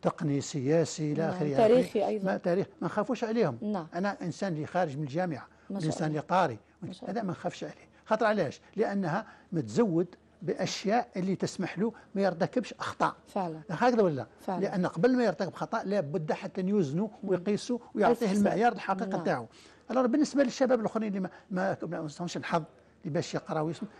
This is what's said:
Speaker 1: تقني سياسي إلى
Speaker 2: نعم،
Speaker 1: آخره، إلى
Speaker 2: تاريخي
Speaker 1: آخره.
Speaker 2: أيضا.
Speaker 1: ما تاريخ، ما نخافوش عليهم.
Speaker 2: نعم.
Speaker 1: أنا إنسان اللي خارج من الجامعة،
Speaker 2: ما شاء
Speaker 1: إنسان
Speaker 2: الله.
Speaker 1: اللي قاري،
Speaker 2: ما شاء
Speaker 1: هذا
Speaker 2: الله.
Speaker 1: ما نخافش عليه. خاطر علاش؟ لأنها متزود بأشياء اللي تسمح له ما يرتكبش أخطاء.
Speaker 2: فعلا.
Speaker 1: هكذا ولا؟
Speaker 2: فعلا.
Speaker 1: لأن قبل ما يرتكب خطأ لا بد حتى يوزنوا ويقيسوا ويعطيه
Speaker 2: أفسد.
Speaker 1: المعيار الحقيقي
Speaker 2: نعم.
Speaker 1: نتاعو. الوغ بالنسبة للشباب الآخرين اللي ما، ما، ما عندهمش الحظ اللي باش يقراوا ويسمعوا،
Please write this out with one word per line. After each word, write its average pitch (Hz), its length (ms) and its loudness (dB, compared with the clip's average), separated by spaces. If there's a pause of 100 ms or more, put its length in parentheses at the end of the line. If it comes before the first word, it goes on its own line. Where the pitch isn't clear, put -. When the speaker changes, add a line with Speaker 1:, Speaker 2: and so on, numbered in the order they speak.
Speaker 1:
تقني 143 380 0
سياسي 151 720 0
إلى 156 100 0
Speaker 2:
نعم، 160 80 0
Speaker 1:
آخره، 151 160 -2
إلى 139 100 0
Speaker 2:
تاريخي 233 440 6
Speaker 1:
آخره. 196 80 2
Speaker 2:
أيضا. 208 160 -2
Speaker 1:
ما 190 120 0
تاريخ، 180 300 0 (140)
ما 190 60 -2
نخافوش 214 380 -2
عليهم. 214 380 0
Speaker 2:
نعم. 202 320 -4
Speaker 1:
أنا 190 280 -2
إنسان 180 300 -4
اللي 151 140 -4
خارج 170 300 0
من 151 60 -4
الجامعة، 151 440 -4 (240)
Speaker 2:
ما 196 100 -6
شاء 156 60 -2
Speaker 1:
إنسان 156 220 0
Speaker 2:
الله. 151 120 -2
Speaker 1:
اللي - 140 -2
قاري، 151 240 4 (240)
Speaker 2:
ما 175 100 -10
شاء - 120 -14
Speaker 1:
هذا - 60 -6
Speaker 2:
الله. 220 120 -4
Speaker 1:
ما 180 100 -2
نخافش - 320 -6
عليه. - 240 -14 (160)
خاطر 220 220 2
علاش؟ 190 340 0 (160)
لأنها 202 500 0 (260)
متزود 165 540 2 (360)
بأشياء 196 720 -2
اللي 185 200 -2
تسمح - 420 -4
له 220 140 0 (220)
ما 196 80 0
يرتكبش 185 520 0
أخطاء. - 420 -2 (100)
Speaker 2:
فعلا. 165 340 -4 (100)
Speaker 1:
هكذا 226 320 4
ولا؟ 147 240 2 (140)
Speaker 2:
فعلا. 185 200 -4
Speaker 1:
لأن 185 260 0
قبل 240 300 2
ما 247 80 4
يرتكب 185 300 0
خطأ 202 300 -4
لا 196 160 0
بد 156 320 -2
حتى - 280 -6
يوزنوا 185 480 0 (160)
ويقيسوا 196 540 0 (160)
ويعطيه 233 320 4
Speaker 2:
أفسد. 196 120 2
Speaker 1:
المعيار 208 340 4
الحقيقي 190 380 -4
Speaker 2:
نعم. 185 100 -2
Speaker 1:
نتاعو. 147 260 0 (440)
الوغ 254 160 4
بالنسبة 277 360 4
للشباب 247 380 2
الآخرين 220 280 -2
اللي 196 120 -2
ما، 185 100 -4 (200)
ما، 185 320 0
ما 165 140 -6
عندهمش 165 400 -6
الحظ 165 260 0 (380)
اللي 147 140 -6
باش 165 200 -2
يقراوا 156 320 -2
ويسمعوا، 170 340 -8